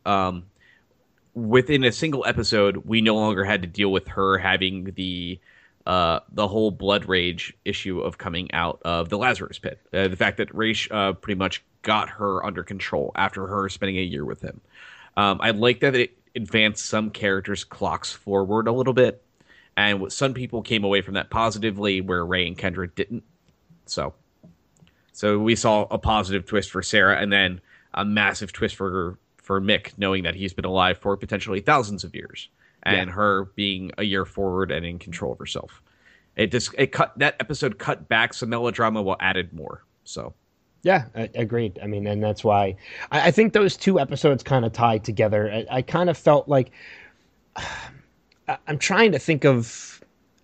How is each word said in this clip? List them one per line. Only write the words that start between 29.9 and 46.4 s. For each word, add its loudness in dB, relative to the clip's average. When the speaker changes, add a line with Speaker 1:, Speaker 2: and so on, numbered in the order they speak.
Speaker 1:
knowing 0
that -2
he's -8
been -8
alive 2
for -2
potentially -6
thousands 0
of -12
years, -14
and 0
Speaker 2:
Yeah. -10
Speaker 1:
her 0
being -4
a -2
year -2
forward -2
and -4
in -10
control -8
of -18
herself. -12
It 2
just, -2
it 2
cut, 0
that 2
episode -4
cut -6
back 2
some -8
melodrama 0
while -2
added 0
more. -14
So. -12
Speaker 2:
Yeah, 4
I, -4
agreed. -2
I -8
mean, -4
and 0
that's -2
why 4
I, 4
I 6
think 4
those 4
two 2
episodes 2
kinda 2
tied 2
together. 2
I, -4
I 0
kinda 0
felt 4